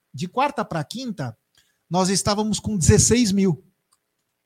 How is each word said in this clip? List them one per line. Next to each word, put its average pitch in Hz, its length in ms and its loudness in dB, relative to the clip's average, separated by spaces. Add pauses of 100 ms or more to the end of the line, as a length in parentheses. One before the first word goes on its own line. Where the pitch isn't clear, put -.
(120)
de 151 160 -8
quarta 262 340 -2
pra 160 220 -6
quinta, 190 500 -10 (540)
nós 185 220 0
estávamos 208 500 -2
com 214 160 -6
dezesseis 208 560 4
mil. 190 320 0 (800)